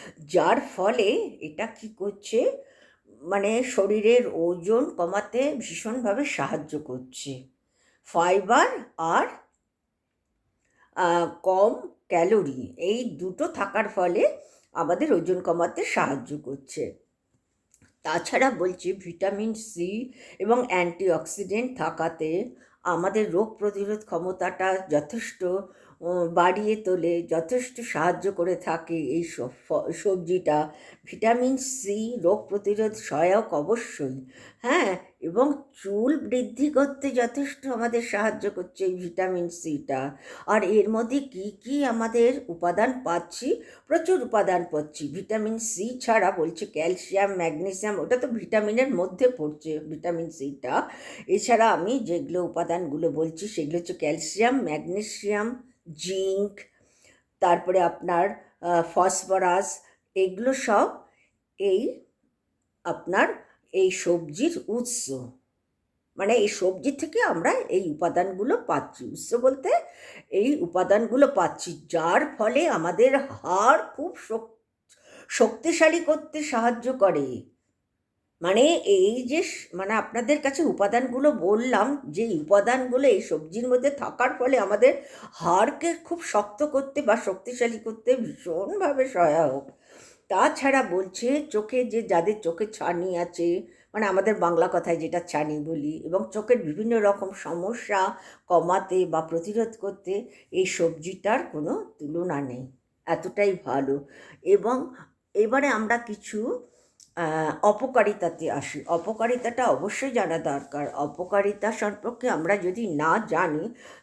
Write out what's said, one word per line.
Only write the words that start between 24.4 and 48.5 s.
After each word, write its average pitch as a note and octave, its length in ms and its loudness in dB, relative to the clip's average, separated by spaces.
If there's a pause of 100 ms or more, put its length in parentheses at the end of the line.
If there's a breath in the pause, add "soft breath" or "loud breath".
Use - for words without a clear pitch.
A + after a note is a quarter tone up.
যথেষ্ট, D3+ 540 -4
উম, F3+ 880 -4
বাড়িয়ে G3 420 4
তোলে, E3+ 460 0
যথেষ্ট E3+ 600 -2
সাহায্য E3+ 500 0
করে F3 240 0
থাকে E3 400 -4
এই D#3 280 -2
সব C3+ 260 -8 (200)
ফ-, D3+ 220 -2
সবজিটা। E3+ 800 0 (340 loud breath)
ভিটামিন B3 520 0
সি A3 640 -6
রোগ G3 260 2
প্রতিরোধ G#3 460 0
সহায়ক F3+ 600 0
অবশ্যই, D3 720 -4 (360 loud breath)
হ্যাঁ, A#3+ 360 0 (220)
এবং B3+ 340 2 (300)
চুল A3+ 360 0
বৃদ্ধি A#3+ 500 -2
করতে C#4 420 0
যথেষ্ট B3+ 560 -2
আমাদের A#3 340 -2
সাহায্য G#3 500 -2
করছে F3+ 340 -6
এই F#3 100 0
ভিটামিন F3+ 540 -4
সিটা। C#3 680 -6 (300 loud breath)
আর G#3 160 4
এর G3+ 260 4
মধ্যে A#3 300 0
কী G3+ 320 -10 (120)
কী C#4 200 -2
আমাদের A#3 640 2
উপাদান F3+ 560 0
পাচ্ছি? C4 580 -4 (260 loud breath)
প্রচুর E4 360 2
উপাদান F#3 480 2
পাচ্ছি। D3+ 360 -6
ভিটামিন G#3+ 520 -4
সি A3+ 400 -6
ছাড়া G#3+ 320 4
বলছে E3 340 -2
ক্যালসিয়াম, F#3 720 -2
ম্যাগনেসিয়াম, F#3 640 -4
ওটা E3+ 180 0
তো C#4 100 -2
ভিটামিনের A3 680 0